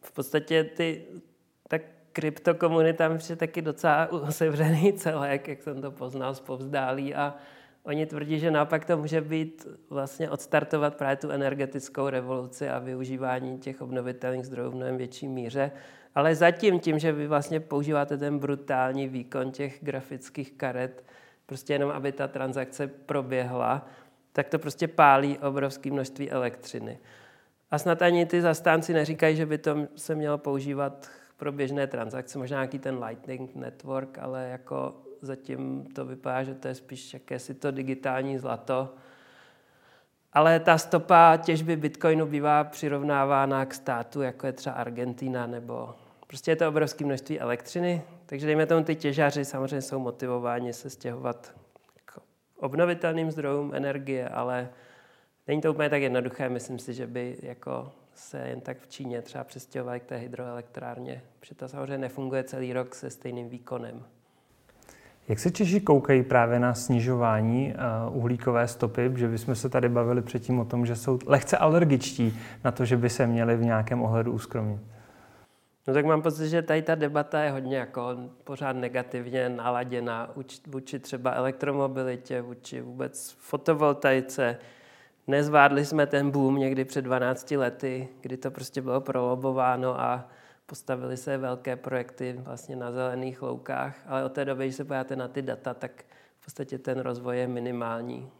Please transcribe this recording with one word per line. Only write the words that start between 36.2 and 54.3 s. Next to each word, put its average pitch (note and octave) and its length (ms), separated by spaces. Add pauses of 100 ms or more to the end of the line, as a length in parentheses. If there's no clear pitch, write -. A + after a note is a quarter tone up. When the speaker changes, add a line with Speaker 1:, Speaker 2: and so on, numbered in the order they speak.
Speaker 1:
že C3+ 120
to C3 140
je C3 60
spíš - 400
jakési C3 400
to C#3+ 160
digitální C3+ 680
zlato. C3 560 (1400)
Ale D#3+ 280
ta E3 180
stopa E3 580
těžby D#3+ 400
Bitcoinu D#3+ 500
bývá D3 380
přirovnávána C#3 1000
k C3+ 80
státu, B2 480
jako C3 240
je C3 60
třeba B2+ 240
Argentina, B2 720
nebo A#2+ 480 (340)
prostě C#3 220
je D#3+ 60
to D#3+ 120
obrovské D3+ 360
množství C#3 360
elektřiny, D#3+ 640 (260)
takže C#3+ 180
dejme D3+ 200
tomu, E3 180
ty D#3 120
těžaři C#3+ 480
samozřejmě C3+ 380
jsou C3+ 160
motivováni A#2+ 760
se C3 180
stěhovat B2 640 (500)
k - 160 (360)
obnovitelným E3 720
zdrojům C#3+ 440
energie, C3+ 540
ale B2 400 (800)